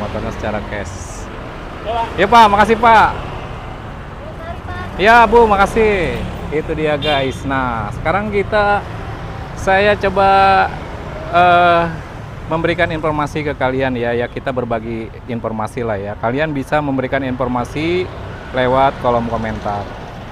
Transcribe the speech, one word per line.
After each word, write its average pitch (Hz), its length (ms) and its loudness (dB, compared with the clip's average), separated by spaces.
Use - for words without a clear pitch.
motornya 107 400 -6
secara 104 320 -4
cash. - 560 -10
Ya, 165 80 4
Pak, 226 240 8
makasih, 208 320 6
Pak. 220 320 6
Ya, 226 320 6
Bu, 233 160 8
makasih. 202 720 2
Itu 156 240 -2
dia, 151 240 0
guys. 139 480 0
Nah, 123 480 -2
sekarang 185 320 -2
kita, 202 560 0
saya 202 400 4
coba, 196 320 2
eh, 175 560 6
memberikan 170 400 0
informasi 156 480 -2
ke 147 160 -4
kalian 131 400 0
ya, 120 160 -2
ya, 120 160 -2
kita 131 240 -6
berbagi 117 560 -4
informasi 110 480 -6
lah 113 160 -2
ya. 101 240 -6
Kalian 143 320 0
bisa 139 320 -2
memberikan 135 400 -2
informasi 131 800 -2
lewat 131 480 4
kolom 120 320 0
komentar. 107 480 -4